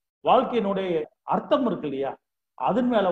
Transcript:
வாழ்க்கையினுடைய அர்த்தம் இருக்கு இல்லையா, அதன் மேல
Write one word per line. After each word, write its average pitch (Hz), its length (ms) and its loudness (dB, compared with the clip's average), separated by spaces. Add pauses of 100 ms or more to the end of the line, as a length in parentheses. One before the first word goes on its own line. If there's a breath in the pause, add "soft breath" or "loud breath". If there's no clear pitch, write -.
(240)
வாழ்க்கையினுடைய 196 680 2 (420)
அர்த்தம் 262 340 0
இருக்கு 160 200 -4
இல்லையா, 135 240 -6 (460)
அதன் 214 340 0
மேல 202 200 2